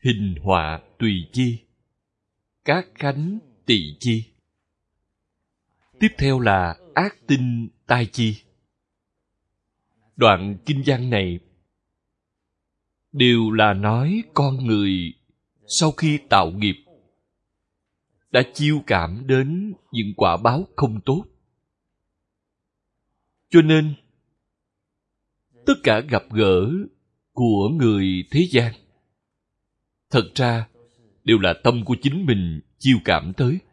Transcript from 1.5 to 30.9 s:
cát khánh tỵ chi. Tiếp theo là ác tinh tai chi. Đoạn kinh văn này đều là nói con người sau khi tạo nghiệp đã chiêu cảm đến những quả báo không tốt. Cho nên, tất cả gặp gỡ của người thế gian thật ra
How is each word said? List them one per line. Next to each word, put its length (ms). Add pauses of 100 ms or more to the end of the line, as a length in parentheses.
cát 200 (100)
khánh 440 (280)
tỵ 340
chi. 240 (1800)
Tiếp 80 (100)
theo 220
là 360 (180)
ác 220 (100)
tinh 420 (180)
tai 200
chi. 360 (1700)
Đoạn 500
kinh 200
văn 240
này 280 (1700)
đều 380
là 240
nói 480 (120)
con 320
người 480 (520)
sau 260
khi 260 (120)
tạo 200
nghiệp 340 (1500)
đã 120 (120)
chiêu 320
cảm 400
đến 480 (180)
những 240
quả 200
báo 400
không 280
tốt. 200 (2250)
Cho 120
nên, 320 (1700)
tất 160
cả 180
gặp 300
gỡ 400 (640)
của 360
người 640
thế 200
gian 240 (1400)
thật 240
ra 340 (560)